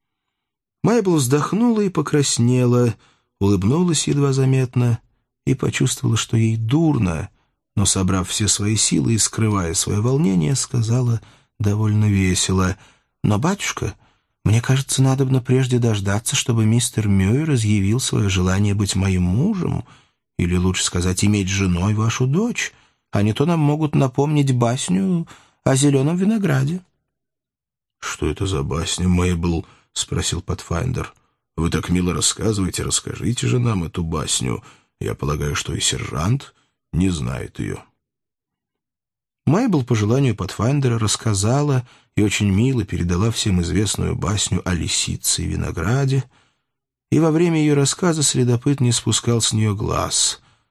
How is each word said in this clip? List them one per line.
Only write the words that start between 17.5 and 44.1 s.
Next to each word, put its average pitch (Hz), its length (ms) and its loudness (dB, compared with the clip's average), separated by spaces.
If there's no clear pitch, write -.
изъявил 107 460 2
своё 113 300 0
желание 95 440 2
быть 101 220 0
моим 92 280 2
мужем, 123 640 0
или, 90 160 0
лучше 90 280 0
сказать, 92 400 -2
иметь 104 240 2
женой 98 460 0
вашу 113 320 0
дочь, 185 480 -2
а 104 100 0
не 110 120 2
то 143 120 0
нам 165 140 2
могут 147 340 0
напомнить 139 600 2
басню 165 720 0
о 131 120 2
зелёном 139 420 2
винограде». 185 640 0
«Что - 260 -8
это 80 220 -4
за 78 160 -2
басня, 85 440 -4
Мейбл?» 87 560 0
спросил - 480 -4
Патфайндер. 85 720 -6
«Вы 82 140 0
так 82 200 -4
мило 90 240 0
рассказываете, 92 720 -2
расскажите 73 640 -4
же 123 120 0
нам 113 240 0
эту 82 200 -6
басню. 64 600 -4
Я 52 160 -6
полагаю, 73 400 -4
что - 180 -6
и - 60 -6
сержант 85 760 -4
не 92 160 0
знает 64 500 -6
её». - 240 -8
Мейбл, 175 380 2
по 120 120 0
желанию 110 400 2
Патфайндера, 120 640 -2
рассказала 117 880 0
и 101 80 2
очень 104 260 0
мило 113 360 2
передала 87 460 0
всем 92 300 0
известную 85 540 -2